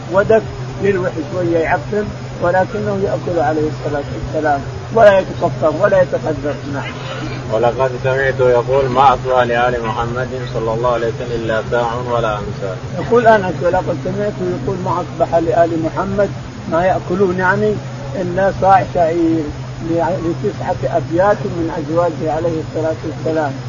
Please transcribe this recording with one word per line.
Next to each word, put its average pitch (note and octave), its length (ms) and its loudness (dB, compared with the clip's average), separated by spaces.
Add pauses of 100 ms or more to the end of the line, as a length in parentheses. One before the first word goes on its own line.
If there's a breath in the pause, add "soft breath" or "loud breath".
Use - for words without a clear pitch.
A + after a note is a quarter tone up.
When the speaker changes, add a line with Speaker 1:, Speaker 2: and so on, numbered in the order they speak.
(120)
Speaker 1:
ودك G#3 300 4 (400)
يروح F#3 280 0 (220)
شوية E3+ 260 0
يعفن، F3+ 460 0 (380)
ولكنه G3 640 0
يأكل F3 360 -2
عليه D3+ 280 0
الصلاة D3 360 -4 (100)
والسلام C#3+ 460 0 (340)
ولا G#3 240 8
يتكفر E3+ 540 0 (100)
ولا G3 200 4
يتقدر. D3 520 -2 (200)
نعم. B2+ 180 -6 (600)
Speaker 2:
"ولقد A#2+ 380 2 (140)
سمعت C3 360 0
يقول: B2+ 500 4
'ما B2 240 6
أصبح B2+ 280 2
لآل A#2+ 440 0
محمد A#2 420 -4 (260)
صلى A2+ 200 -2
الله B2 180 0
عليه A#2 140 0
وسلم A#2+ 260 -4 (120)
إلا A2 260 0
ساع A#2+ 240 0 (180)
ولا A2 260 0
أمسى'". G2+ 360 -6 (240)
Speaker 1:
يقول A#3 280 2
أنس: G3+ 360 6
ولقد - 420 0
سمعت G3+ 340 -4 (240)
يقول: G3 220 -4
'ما F3+ 180 -2
أصبح D#3+ 320 -2
لآل E3 360 4 (140)
محمد'، G3 460 -2 (420)
ما E3 140 2
يأكلون F3+ 520 0
يعني، G3+ 360 2 (420)
'إلا F#3 440 0
صاع F#3+ 240 6 (100)
شعير'، E3 500 2 (460)
لتسعة E3 1080 -2
أبيات F3 480 2
من E3+ 340 -4
أزواجه D#3 580 0
عليه E3 280 -2
الصلاة D#3+ 420 -4
والسلام D3 460 -2 (160)